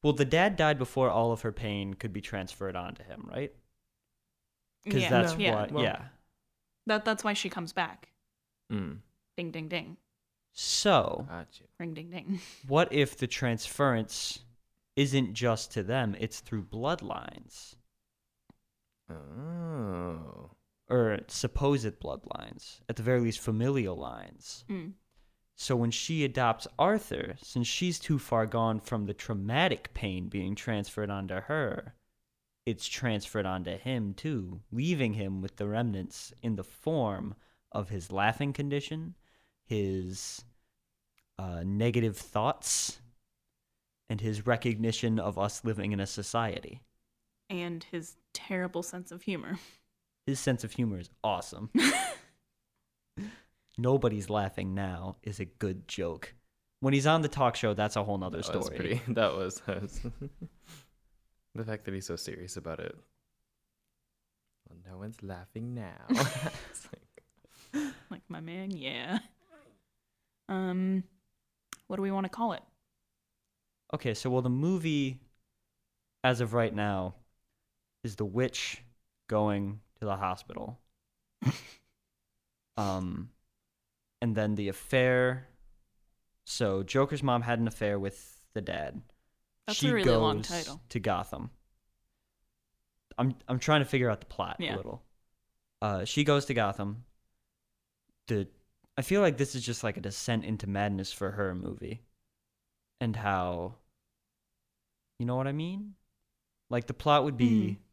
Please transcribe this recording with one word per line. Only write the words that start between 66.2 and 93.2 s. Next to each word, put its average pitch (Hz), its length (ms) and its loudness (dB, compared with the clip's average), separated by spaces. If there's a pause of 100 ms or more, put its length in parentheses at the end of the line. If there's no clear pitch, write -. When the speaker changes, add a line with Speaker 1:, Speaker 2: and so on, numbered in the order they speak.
Speaker 3:
like - 920 -10 (260)
Speaker 2:
Like, - 180 -14
my 165 120 -10
man, 180 300 -8
yeah. 143 480 -4 (1300)
Um, 185 540 0 (840)
what 196 100 -6
do 196 60 -2
we 196 80 0
wanna 196 180 0
call 233 240 -2
it? - 100 -6 (1300)
Speaker 1:
Okay, 127 200 -2
so, - 160 -4
well, 127 120 2
the 123 80 2
movie, 147 680 2 (1040)
as 127 180 4
of 110 120 0
right 117 220 2
now, 98 400 -2 (920)
is 107 120 -6
the 107 80 -2
witch 120 580 -2 (460)
going 104 520 2 (200)
to - 40 -6
the 98 120 -2
hospital. 95 600 -4 (640)
Speaker 2:
<laughs> - 80 4 (1300)
Speaker 1:
Um, 95 500 -2 (920)
and 117 120 2
then 107 200 2
the 101 140 -2
affair. 127 800 2 (1000)
So 98 360 0
Joker's 139 400 2
mom 120 200 4
had 120 160 0
an 117 100 2
affair 104 300 -2
with - 420 -8 (140)
the 107 80 -4
dad. 85 400 -6 (640)
Speaker 2:
That's 214 120 -2
a - 40 0
Speaker 1:
She - 100 4
Speaker 2:
really 208 240 4
long 113 220 4
Speaker 1:
goes 107 100 -6
Speaker 2:
title. 160 400 -6
Speaker 1:
to - 100 -4
Gotham. 92 520 -2 (1700)
I'm, 127 160 2 (120)